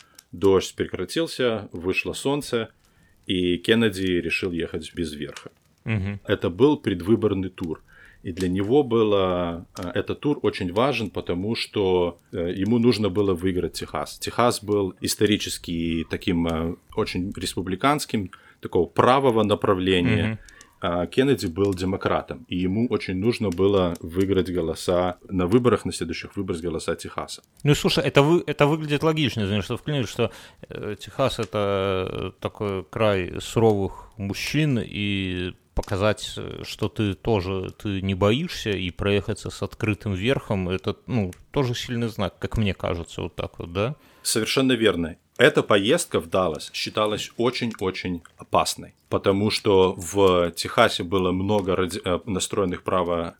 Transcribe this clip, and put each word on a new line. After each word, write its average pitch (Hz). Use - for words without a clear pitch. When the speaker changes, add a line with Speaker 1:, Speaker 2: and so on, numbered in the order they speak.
Speaker 1:
дождь 95
прекратился, 113
вышло 90
солнце, 135
и 90
Кеннеди 95
решил 85
ехать 80
без 80
верха. 71
Speaker 2:
Мгм. 104
Speaker 1:
Это 101
был 127
предвыборный 98
тур. 82
И -
для 90
него 101
было, 92
э, 90
этот 98
тур 143
очень 98
важен, 113
потому 92
что, 92
э, 90
ему 104
нужно 110
было 98
выиграть 87
Техас. -
Техас 117
был 101
исторически 85
таким, 85
э, 82
очень 98
республиканским, 98
такого -
правого 120
направления. 98
Speaker 2:
Мгм. 110
Speaker 1:
А 87
Кеннеди 127
был 95
демократом, 92
и 90
ему 95
очень 104
нужно 107
было 92
выиграть 92
голоса 87
на 90
выборах, 117
на 92
следующих -
выборах 92
голоса 82
Техаса. -
Speaker 2:
Ну, 143
слушай, -
это -
вы-, 156
это 147
выглядит 147
логично, 143
знаешь, 101
что 117
в -
клинике, 143
что, -
э, -
Техас — -
это, 98
э, 92
такой 98
край 101
суровых 104
мужчин, 123
и 95
показать, -
э, -
что -
ты 101
тоже, 95
ты 98
не 95
боишься, 110
и 95
проехаться 101
с -
открытым 101
верхом, 101
это, 92
ну, 101
тоже 123
сильный 120
знак, 98
как -
мне 104
кажется, 87
вот 90
так -
вот, 87
да? 107
Speaker 1:
Совершенно 131
верно. 87
Эта 143
поездка 110
в 82
Даллас 87
считалась 107
очень-очень 95
опасной, -
потому 101
что 95
в 90
Техасе -
было 92
много 95
ради-, 92
э, 87
настроенных 92
право, 87